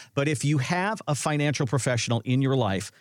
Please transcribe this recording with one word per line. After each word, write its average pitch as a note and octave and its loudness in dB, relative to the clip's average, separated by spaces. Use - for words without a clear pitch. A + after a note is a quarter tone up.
But C#3 0
if D3 0
you D3 2
have F3+ -2
a D3 0
financial D3 0
professional B2 0
in B2+ 0
your C3+ 2
life, G2+ 0